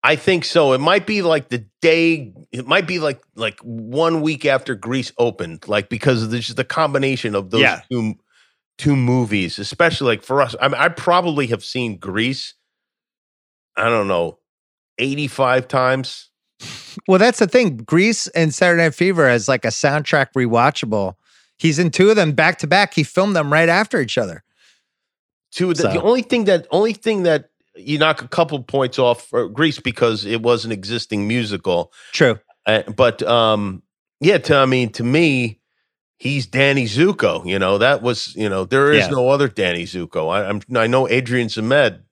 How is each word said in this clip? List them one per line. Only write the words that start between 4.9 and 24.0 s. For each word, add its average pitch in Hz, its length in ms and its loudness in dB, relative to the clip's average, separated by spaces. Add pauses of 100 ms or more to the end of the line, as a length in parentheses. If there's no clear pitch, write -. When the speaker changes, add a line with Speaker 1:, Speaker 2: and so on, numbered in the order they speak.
Speaker 1:
opened, 92 480 -4
like, 104 220 -2
because 120 340 0
of 110 80 -6
the, 120 80 -4
just 113 180 -8
the 127 80 -4
combination 135 720 -2
of 98 160 -4
those 113 120 2
Speaker 2:
Yeah. 107 180 2 (100)
Speaker 1:
two, 110 240 -4 (640)
two 143 160 0
movies, 120 640 0
especially, 143 480 -2
like, 110 160 0
for 135 180 -2
us. 123 200 0
I 139 80 2
mean, 131 120 -2
I 165 80 2
probably 165 600 0
have 113 160 -4
seen 117 340 -6
Grease, 110 560 -6 (1200)
I 107 120 0
don't 110 180 0
know, 85 320 -2 (600)
eighty-five 131 680 -2
times. 131 640 -2 (760)
Speaker 2:
Well, 185 100 6
that's 226 220 4
the 202 80 4
thing. 185 300 2
Grease 185 500 0
and 165 260 0
Saturday 170 300 4
Night 156 100 0
Fever 175 320 2
as, 120 220 2
like, 127 160 0
a 117 40 0
soundtrack 143 680 0
rewatchable. 117 800 0 (420)
He's 160 220 0
in 170 100 2
two 190 180 4
of 220 60 4
them 170 180 2
back 165 260 2
to 156 100 -6
back. 190 260 2
He 156 80 2
filmed 190 320 0
them 147 180 0
right 165 160 4
after 185 320 0